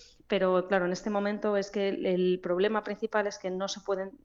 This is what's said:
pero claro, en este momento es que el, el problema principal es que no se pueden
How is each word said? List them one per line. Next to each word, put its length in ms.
pero 400
claro, 180
en 60
este 180
momento 460
es 140
que 200
el, 160
el 340
problema 420
principal 440
es 120
que 120
no 180
se 120
pueden 320